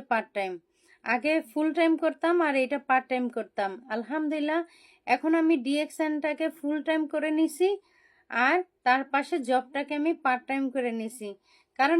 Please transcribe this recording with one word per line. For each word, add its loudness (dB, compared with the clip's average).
পার্ট -2
টাইম। -4
আগে 0
ফুল -2
টাইম 4
করতাম 0
আর 2
এটা 0
পার্ট 2
টাইম 0
করতাম। -4
আলহামদুলিল্লাহ -2
এখন 2
আমি 4
ডিএক্সএনটাকে -2
ফুল -4
টাইম 0
করে -2
নিছি 2
আর 2
তার 4
পাশে 0
জবটাকে -2
আমি 0
পার্ট 0
টাইম -2
করে -2
নিছি। -8
কারণ 4